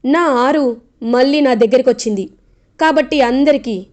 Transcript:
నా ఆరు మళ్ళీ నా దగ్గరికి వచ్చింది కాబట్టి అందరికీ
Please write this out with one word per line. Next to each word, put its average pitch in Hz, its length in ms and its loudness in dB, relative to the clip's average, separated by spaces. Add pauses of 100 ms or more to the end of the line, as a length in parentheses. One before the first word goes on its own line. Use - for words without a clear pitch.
నా 311 160 2
ఆరు 269 600 0 (220)
మళ్ళీ 269 380 0
నా 262 120 2
దగ్గరికి 233 360 2
వచ్చింది 208 400 -4 (520)
కాబట్టి 302 400 0
అందరికీ 247 720 0